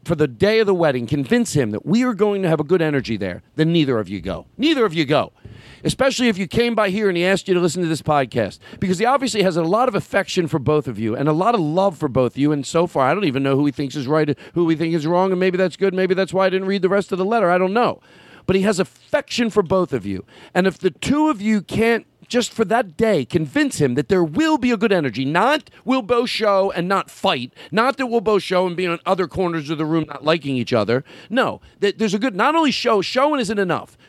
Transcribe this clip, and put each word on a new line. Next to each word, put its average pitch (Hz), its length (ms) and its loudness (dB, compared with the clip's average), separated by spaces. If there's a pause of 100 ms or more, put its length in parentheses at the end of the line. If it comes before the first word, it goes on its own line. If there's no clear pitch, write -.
for 165 120 -2
the 147 100 2
day 196 320 2
of 220 80 2
the 196 80 2
wedding, 139 320 2
convince 151 460 0
him 117 180 2
that 104 160 -6
we 220 160 2
are 247 120 0
going 202 280 0
to 180 60 0
have 160 100 2
a 151 60 -4
good 165 180 2
energy 131 340 -2
there, 90 260 -6 (120)
then 160 180 2
neither 135 280 2
of 90 80 -6
you 95 120 -8
go. 82 260 -8 (120)
Neither 277 260 2
of 180 80 0
you 160 120 -2
go. 123 260 0 (540)
Especially 254 440 0
if 190 100 0
you 190 80 -4
came 233 280 0
by 214 160 0
here 202 180 0
and 180 80 0
he 170 80 0
asked 190 240 0
you 185 60 2
to 175 60 4
listen 175 220 0
to 165 60 0
this 156 140 -4
podcast. 127 560 0 (220)
Because 185 180 0
he 208 60 0
obviously 240 380 0
has 180 140 2
a 170 60 2
lot 214 260 2
of 208 60 -2
affection 180 540 -2
for 156 100 -2
both 147 300 0
of 107 100 -8
you 110 160 -2
and 139 140 0
a 156 40 4
lot 190 220 2
of 208 60 0
love 170 360 0
for 151 120 -4
both 123 260 0
of - 40 -6
you. 143 140 2
And 143 140 -4
so 170 200 0
far, 135 220 2
I 151 60 2
don't 202 100 -2
even 135 200 0
know 135 120 2
who 147 100 2
he 143 60 0
thinks 139 240 -8
is 135 120 -6
right, 156 280 0 (180)
who 170 100 2
we 160 120 2
think 165 180 -2
is 151 120 -2
wrong, 180 240 2
and 180 100 0
maybe 185 180 0
that's 185 180 -2
good. 190 180 0
Maybe 185 200 0
that's 185 180 -2
why 190 140 2
I 185 40 2
didn't 190 180 -2
read 196 140 0
the 185 60 2
rest 196 240 0
of 185 60 -4
the 185 60 -2
letter. 208 260 0
I 180 80 2
don't 185 160 0
know. 220 260 0 (460)
But 185 100 2
he 196 60 2
has 190 180 0
affection - 720 -4
for 208 120 2
both 180 300 0
of 110 120 -4
you. 95 200 -6 (280)
And 185 140 2
if 185 120 0
the 185 120 0
two 302 380 0
of 233 120 -2
you 208 220 0
can't, 226 440 0 (220)
just 233 240 -2
for 220 120 -2
that 202 320 -2
day, 208 300 2
convince 180 540 -2
him 127 140 2
that 147 140 -2
there 185 160 2
will 302 320 0
be 247 160 0
a 226 60 2
good 214 120 0
energy. 135 340 0
Not 202 440 2 (160)
we'll 254 180 0
both 240 280 0
show 196 420 0
and 180 160 -4
not 190 220 -2
fight. 151 420 -4 (180)
Not 233 280 0
that 254 80 -2
we'll 233 160 0
both 202 200 0
show 185 240 0
and 175 80 -4
be 180 120 -2
in 170 180 -2
other 185 240 0
corners 165 420 -4
of 160 80 -4
the 156 60 -2
room 156 240 0
not 120 160 -14
liking 143 320 0
each 120 160 -2
other. 117 320 0 (240)
No, 208 320 -2 (200)
that 196 180 0
there's 202 160 0
a 214 40 -2
good, 226 160 -2
not 262 220 0
only 311 140 2
show, 220 320 0
showing 285 380 0
isn't 208 180 -2
enough. 170 400 -4 (100)